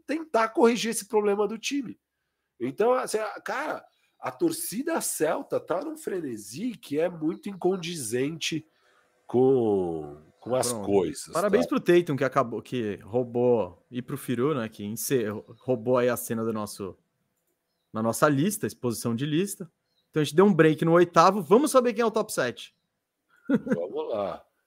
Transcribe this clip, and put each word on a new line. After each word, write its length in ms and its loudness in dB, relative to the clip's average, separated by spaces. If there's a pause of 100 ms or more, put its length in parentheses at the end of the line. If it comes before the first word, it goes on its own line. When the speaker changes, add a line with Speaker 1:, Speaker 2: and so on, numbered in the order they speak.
Speaker 1:
tentar 440 -2
corrigir 420 2
esse 160 -8
problema 400 0
do 100 -8
time. 420 -8 (600)
Então, 340 0
assim, 240 -2
a, 240 -8
cara, 420 -6 (360)
a 100 -8
torcida 720 -2
celta 580 -2
tá 240 -4
num 140 -10
frenesi 800 -8
que 220 -6
é 100 0
muito 400 -6
incondizente 1160 -4 (600)
com, 960 2 (180)
com 160 -6
as 120 0
Speaker 2:
Pronto. 180 -6
Speaker 1:
coisas, 480 0
Speaker 2:
Parabéns 320 2
Speaker 1:
tá? 40 -6
Speaker 2:
pro 100 -2
Tatum, 380 2
que 60 -2
acabou, 380 0
que 360 -4
roubou, 920 0
e 120 -8
pro 160 -10
Firu, 360 -2
né, 140 -4
que 160 -14
encer-, 480 -2 (300)
roubou 360 0
aí 120 2
a 80 0
cena 260 -6
do 80 -2
nosso, 460 -8 (920)
na 120 -4
nossa 240 4
lista, 400 0
exposição 480 -4
de 100 -4
lista. 460 -4 (380)
Então 120 0
a 20 2
gente 120 -4
deu 100 8
um 80 6
break 320 6
no 60 4
oitavo. 500 6
Vamos 300 4
saber 220 4
quem 100 -2
é 20 2
o 60 0
top 200 -2
sete. 440 -6 (760)
Speaker 1:
Vamos 600 -2
lá. 360 -4 (220)